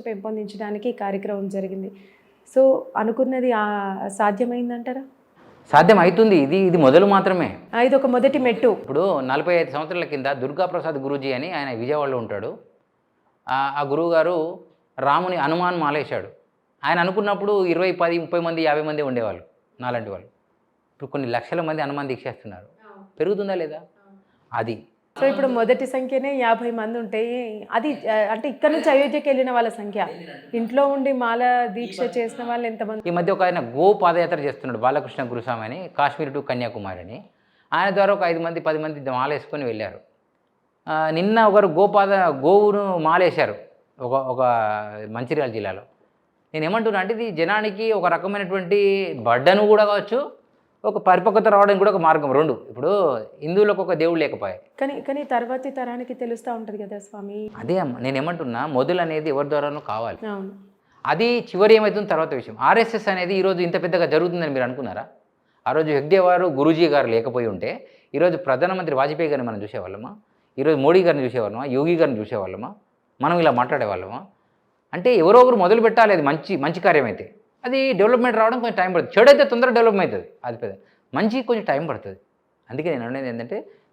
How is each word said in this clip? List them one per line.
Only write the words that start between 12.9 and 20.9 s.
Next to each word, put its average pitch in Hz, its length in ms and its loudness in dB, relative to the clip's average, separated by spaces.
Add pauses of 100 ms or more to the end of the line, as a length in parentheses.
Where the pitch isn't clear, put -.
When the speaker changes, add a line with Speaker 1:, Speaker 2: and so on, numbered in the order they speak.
Speaker 2:
ఆ, 131 100 -2 (220)
ఆ 147 120 -2
గురువుగారు 165 460 2 (680)
రాముని 175 380 0
హనుమాన్ 175 400 0
మాలేశాడు. 139 440 -4 (540)
ఆయన 165 220 0
అనుకున్నప్పుడు 202 480 -2 (200)
ఇరవై, 185 180 0 (100)
పది, 170 220 0
ముప్పై 170 240 -2
మంది, 165 220 -4
యాభై 151 200 0
మంది 151 200 -4
ఉండేవాళ్ళు 110 340 -6 (360)
నాలాంటి 120 340 -6
వాళ్ళు. 92 160 -16 (640)